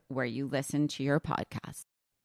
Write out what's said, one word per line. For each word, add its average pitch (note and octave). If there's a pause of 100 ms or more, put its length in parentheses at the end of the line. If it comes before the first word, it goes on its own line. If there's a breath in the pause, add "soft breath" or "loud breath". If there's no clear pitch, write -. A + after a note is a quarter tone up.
where B2+
you B2
listen C#3+
to -
your C#3+
podcast. - (420)